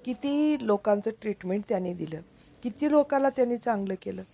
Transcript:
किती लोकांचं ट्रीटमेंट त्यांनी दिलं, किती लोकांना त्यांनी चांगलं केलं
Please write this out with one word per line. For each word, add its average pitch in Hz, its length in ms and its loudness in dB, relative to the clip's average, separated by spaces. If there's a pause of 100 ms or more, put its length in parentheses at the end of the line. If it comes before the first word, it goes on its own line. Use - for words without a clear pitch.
किती 285 520 0 (100)
लोकांचं 208 440 2 (100)
ट्रीटमेंट 202 480 -4
त्यांनी 185 240 -2
दिलं, 160 280 -8 (420)
किती 285 280 0
लोकांना 285 380 4
त्यांनी 240 280 2
चांगलं 202 440 -2
केलं 185 220 -8 (100)